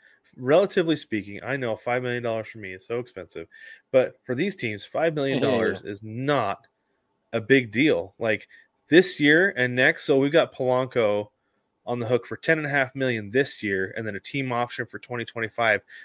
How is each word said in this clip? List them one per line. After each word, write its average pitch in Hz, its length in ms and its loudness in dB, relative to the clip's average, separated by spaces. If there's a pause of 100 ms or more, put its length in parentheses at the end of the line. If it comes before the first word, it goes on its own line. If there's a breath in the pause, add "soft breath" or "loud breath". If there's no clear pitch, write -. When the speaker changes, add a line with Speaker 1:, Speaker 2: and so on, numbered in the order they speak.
(360 soft breath)
Speaker 1:
relatively 165 600 2
speaking, 101 460 -6
I 127 140 -6
know 120 200 -4
five 123 260 -2
million 120 200 -4
dollars 113 260 -4
for - 100 -18
me 98 160 -12
is - 120 -16
so 120 120 -4
expensive, 87 500 -12 (440 loud breath)
but 127 320 2
for 127 100 -4
these 185 220 -2
teams, 107 280 -6
five 156 300 -2
million 139 260 0
dollars 113 420 0
Speaker 2:
<laughs> - 20 -20
Yeah. - 80 -8
Speaker 1:
is 101 100 -12
not 117 640 -2 (680)
a 117 80 -2
big 123 320 4
deal. 110 460 0
Like, 110 300 -2 (400 soft breath)
this 175 320 6
year 160 360 4
and 123 180 0
next, 135 300 2
so 139 140 4
we've 139 140 2
got 156 220 2
Polanco 123 720 0 (560)
on 120 140 -4
the 117 80 -4
hook 120 200 0
for 113 120 -10
ten 160 200 2
and 151 80 -6
a 143 40 -6
half 139 240 -2
million 120 360 -2
this 135 320 0
year, 95 340 -2
and 113 100 -8
then 101 100 -8
a 95 40 -8
team 135 320 -6
option 120 340 -4
for 104 120 -16
twenty 120 280 -8
twenty-five 110 540 0 (240 loud breath)